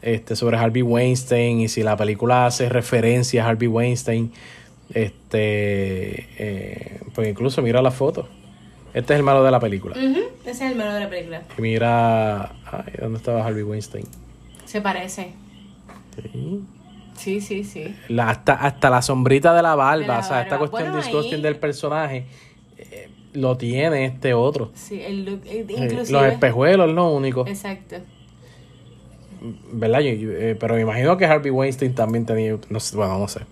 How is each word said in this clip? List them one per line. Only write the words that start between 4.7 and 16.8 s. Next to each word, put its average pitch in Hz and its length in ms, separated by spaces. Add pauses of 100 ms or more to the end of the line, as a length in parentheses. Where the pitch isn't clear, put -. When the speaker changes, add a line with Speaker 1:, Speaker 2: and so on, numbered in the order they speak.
Speaker 1:
este, 101 1300 (100)
eh, 101 640 (160)
pues 110 120
incluso 123 360
mira 120 180
la 131 80
foto. 135 380 (680)
Este 120 200
es 147 40
el 147 60
malo 139 200
de 135 60
la 127 100
película. 101 380
Speaker 2:
Ujú, 269 220 (260)
ese 247 60 (140)
es 262 60
el 247 60
malo 208 160
de 208 60
la 202 100
película. 165 320 (160)
Speaker 1:
Y 110 60
mira, 113 800 (280)
ay, - 300
¿dónde 113 160
estaba 113 260
Harvey 107 200
Weinstein? 104 420 (600)
Speaker 2:
Se - 160
parece. 190 500 (880)
Speaker 1:
Sí. 156 400 (560)